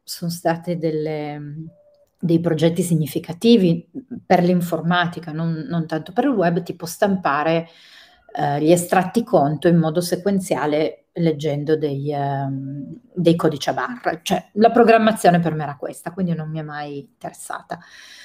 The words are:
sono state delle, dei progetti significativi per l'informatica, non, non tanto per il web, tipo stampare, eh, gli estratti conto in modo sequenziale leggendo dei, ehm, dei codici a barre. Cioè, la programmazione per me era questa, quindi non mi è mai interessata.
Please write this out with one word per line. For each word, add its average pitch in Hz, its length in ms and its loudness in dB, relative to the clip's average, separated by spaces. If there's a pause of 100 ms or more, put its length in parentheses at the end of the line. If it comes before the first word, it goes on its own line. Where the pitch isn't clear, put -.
sono - 280 -8
state 170 480 -2
delle, 156 600 -4 (800)
dei 165 220 2
progetti 165 420 0
significativi 170 1040 2 (380)
per 175 180 4
l'informatica, 175 920 0
non, 160 360 -4
non 165 180 -2
tanto 160 260 -8
per 247 120 0
il 285 60 2
web, 175 320 0
tipo 170 240 -10
stampare, 165 840 0 (640)
eh, 147 300 -2
gli 156 100 6
estratti 185 500 2
conto 156 460 2
in 170 80 6
modo 160 240 2
sequenziale 170 1040 -2 (160)
leggendo 151 600 0
dei, 143 340 -4
ehm, 139 880 -6 (140)
dei 170 220 4
codici 156 340 -2
a - 20 -2
barre. 165 500 -6
Cioè, - 320 -4
la 220 160 6
programmazione 220 680 6
per 165 140 0
me 156 80 -4
era 143 140 -8
questa, - 360 -10
quindi 175 220 -2
non 156 160 -8
mi 160 80 -8
è 156 40 -8
mai 147 360 -10
interessata. - 800 -12 (460)